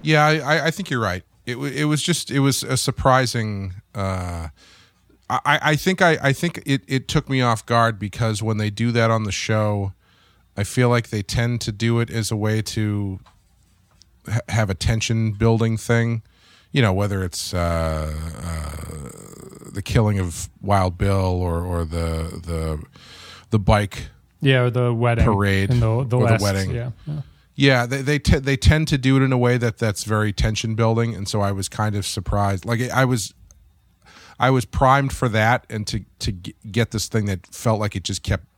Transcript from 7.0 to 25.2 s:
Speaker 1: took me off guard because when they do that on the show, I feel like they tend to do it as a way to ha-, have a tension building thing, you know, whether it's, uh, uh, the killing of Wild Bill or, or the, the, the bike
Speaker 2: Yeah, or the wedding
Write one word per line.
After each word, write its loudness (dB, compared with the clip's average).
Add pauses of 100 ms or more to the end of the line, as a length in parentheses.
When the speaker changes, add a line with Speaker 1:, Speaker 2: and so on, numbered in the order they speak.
Speaker 1:
took -2
me 0
off 0
guard 2
because -4
when -2
they -2
do -2
that 4
on 2
the -4
show, -2 (640)
I -2
feel 2
like 0
they -4
tend -2
to -6
do 0
it -2
as -4
a -2
way 0
to -4 (1080)
ha-, -2
have 0
a 0
tension 0
building 2
thing, 0 (500)
you 2
know, 4
whether 0
it's, -8
uh, -2 (280)
uh, -12
the -6
killing 4
of -4 (140)
Wild 2
Bill 2
or, 0
or -2
the, -4
the, -4 (680)
the 2
bike 2 (320)
Speaker 2:
Yeah, 4
or 2
the 0
wedding 2